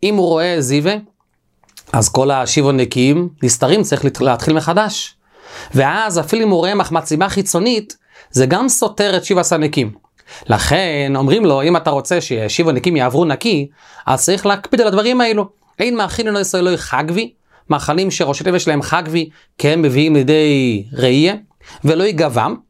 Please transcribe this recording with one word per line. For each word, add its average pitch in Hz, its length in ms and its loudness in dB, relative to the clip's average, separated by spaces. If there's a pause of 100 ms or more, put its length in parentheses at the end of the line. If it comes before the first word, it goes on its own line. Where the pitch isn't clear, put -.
אם 208 120 2
הוא 190 120 2
רואה 170 320 0
זיווה, 147 360 0 (960)
אז 110 160 0
כל 131 220 2
השבעה 135 420 0
נקיים 135 560 2 (140)
נסתרים, 131 400 2
צריך 143 220 -2
לת-, 135 160 0
להתחיל 131 340 0
מחדש. 175 600 -2 (580)
ואז 170 440 0
אפילו 165 240 -2
אם 214 80 2
הוא 180 80 2
רואה 180 160 0
מחמת 165 300 -2
סיבה 156 240 0
חיצונית, 202 680 -2 (340)
זה 131 160 2
גם 196 220 0
סותר 208 480 0
את 165 80 -2
שבעה 185 160 2
עשר 170 160 0
נקיים. 147 360 0 (560)
לכן 143 680 0
אומרים 139 280 2
לו, 139 180 4
אם 170 140 2
אתה 165 140 0
רוצה 143 300 0
ששבעה 135 520 -2
נקיים 156 240 0
יעברו 131 280 2
נקי, 151 440 -2 (380)
אז 127 180 0
צריך 190 220 0
להקפיד 202 340 0
על 226 60 4
הדברים 214 340 0
האלו. 214 280 0 (300)
אין 240 180 -2
מאכילין 214 400 -4
אויסוי 190 260 -2
לא 180 140 0
חגבי, 170 560 -4 (380)
מאכלים 160 400 0
שראשי 143 340 -4
תיבה 180 140 0
שלהם 151 240 -2
חגבי, 160 480 -4 (280)
כי 143 100 0
הם 160 140 2
מביאים 151 340 2
לידי 135 760 2
ראייה, 135 420 2 (500)
ולא 160 200 2
יגבם 156 500 0 (160)